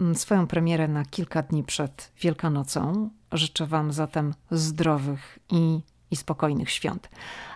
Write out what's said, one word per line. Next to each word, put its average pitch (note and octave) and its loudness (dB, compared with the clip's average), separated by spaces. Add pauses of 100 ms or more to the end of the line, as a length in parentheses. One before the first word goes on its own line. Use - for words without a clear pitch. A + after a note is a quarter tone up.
mm, E3+ 2
swoją F#3 4
premierę E3 2
na D3 0
kilka D#3+ -2
dni D3 0
przed - -6
Wielkanocą. E3 0 (220)
Życzę D#3 -2
wam D3+ 0
zatem D3+ 0 (160)
zdrowych D#3 0 (120)
i, D#3+ 4 (300)
i D3+ 0
spokojnych D3 0
świąt. - -4 (480)